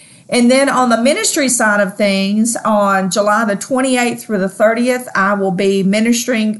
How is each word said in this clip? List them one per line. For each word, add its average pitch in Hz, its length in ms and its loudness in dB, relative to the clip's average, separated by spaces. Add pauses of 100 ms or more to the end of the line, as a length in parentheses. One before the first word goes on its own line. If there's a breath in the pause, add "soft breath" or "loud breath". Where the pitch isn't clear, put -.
(300 loud breath)
And 240 200 2
then 269 180 4
on 247 220 2
the 226 100 2
ministry 302 480 0
side 208 320 0
of 196 160 -2
things, 202 640 0
on 196 480 0
July 208 360 0
the 202 100 -2
twenty-eighth 247 680 -2
through 208 160 -4
the 190 100 -2
thirtieth, 240 640 0
I 196 180 0
will 196 200 -2
be 196 300 0
ministering 220 760 0